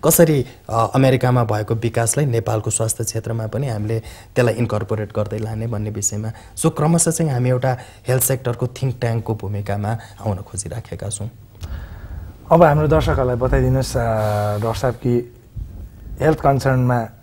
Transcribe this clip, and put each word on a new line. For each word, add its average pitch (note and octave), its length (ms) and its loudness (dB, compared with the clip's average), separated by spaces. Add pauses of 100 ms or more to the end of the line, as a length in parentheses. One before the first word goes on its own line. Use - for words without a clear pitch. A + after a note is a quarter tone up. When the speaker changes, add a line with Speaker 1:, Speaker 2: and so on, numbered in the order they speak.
Speaker 1:
कसरी, D#3 420 4 (240)
अ, A2+ 240 2
अमेरिकामा B2+ 500 4
भएको A2 300 -2
विकासलाई A#2 520 0
नेपालको A2+ 440 0
स्वास्थ्य A2 340 -2
क्षेत्रमा A2+ 420 -6
पनि C3+ 220 -4
हामीले A2 320 -2 (340)
त्यसलाई A#2+ 200 4
इन्कर्पोरेट G#2+ 580 -2
गर्दै G#2+ 260 -4
लाने A2 280 -6
भन्ने G#2+ 240 -4
विषयमा। G#2+ 420 -6 (260)
So D#3+ 120 2
क्रमशः E3 400 2
चाहिँ D#3+ 220 0
हामी B2 160 2
एउटा B2+ 280 0 (320)
हेल्थ B2+ 140 2
सेक्टरको B2+ 440 -2
थिङ्क B2+ 340 -4
ट्याङ्कको A#2 340 -2
भूमिकामा G2+ 640 -4 (280)
आउन G2+ 100 0
खोजिराखेका - 720 -10
छौँ। G#2 200 -8 (1200)
Speaker 2:
अब E3+ 100 8
हाम्रो D3+ 260 6
दर्शकहरूलाई C3+ 480 2
बताइदिनुहोस्, B2+ 600 2
अ, B2+ 40 0 (640)
डाक्टर A2+ 180 -2
साहब, B2 140 0
कि A#2+ 400 -2 (840)
हेल्थ D#3 200 2
कन्सर्नमा B2+ 680 2 (140)